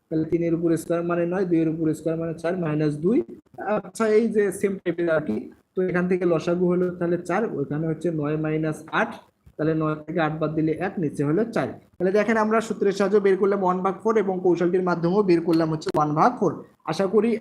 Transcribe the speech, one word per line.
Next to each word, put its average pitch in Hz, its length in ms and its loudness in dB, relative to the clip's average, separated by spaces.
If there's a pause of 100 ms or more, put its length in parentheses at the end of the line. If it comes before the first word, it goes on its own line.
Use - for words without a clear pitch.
তাহলে 160 240 0
তিনের 165 220 0
উপর 165 240 0
স্কয়ার 170 260 -2
মানে 170 220 0
নয়, 185 200 -2
দুইয়ের 160 240 2
উপর 160 240 -2
স্কয়ার 160 240 -4
মানে 165 240 -4
চার 165 160 -2
মাইনাস 151 400 0
দুই, 185 200 0 (680)
আচ্ছা - 220 -4
এই 214 200 4
যে 208 240 2
সেম 196 260 -2
টাইপের 170 320 -2
আর 160 120 2
কি। 110 160 -4 (380)
তো - 60 -2
এখান 180 260 0
থেকে 185 180 0
লসাগু 175 420 2
হলো 180 180 2 (100)
তাহলে 170 220 0 (120)
চার, 185 120 0 (160)
ওখানে 143 300 -4
হচ্ছে 160 240 -4
নয় 151 260 -2
মাইনাস 156 400 -2 (140)
আট, 220 200 0 (440)
তাহলে 156 180 0
নয় 156 220 -2
থেকে 160 240 -6
আট 156 200 0
বাদ 156 160 -2
দিলে 156 160 0
এক, 180 280 -4
নিচে 147 240 -2
হলো 156 180 2 (100)
চার। 147 160 -2
তাহলে - 440 -4
দেখেন 208 260 2
আমরা 214 240 2
সূত্রের 202 360 0
সাহায্যে 202 220 4
বের 196 180 4
করলাম 202 260 2
ওয়ান 180 160 2
ভাগ 185 240 -2
ফোর 220 140 2
এবং 190 260 0
কৌশলটির 180 460 2
মাধ্যমেও 175 340 2
বের 175 180 4
করলাম 165 280 2
হচ্ছে 156 260 -4
ওয়ান 151 200 2
ভাগ 196 240 4
ফোর। 175 120 2 (340)
আশা 160 220 -2
করি 214 220 2 (120)